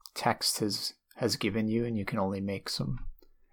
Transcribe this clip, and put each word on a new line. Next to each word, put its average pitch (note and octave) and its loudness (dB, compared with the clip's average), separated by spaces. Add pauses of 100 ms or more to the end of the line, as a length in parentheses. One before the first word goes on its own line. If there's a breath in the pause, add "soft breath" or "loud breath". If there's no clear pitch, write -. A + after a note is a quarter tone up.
(140)
text - 2
has, G2+ -2 (220)
has A2+ 2
given A2 2
you, A2+ 2
and A#2 0
you G2 0
can - -2
only G2 2
make G2 -2
some, C3 -2 (520 soft breath)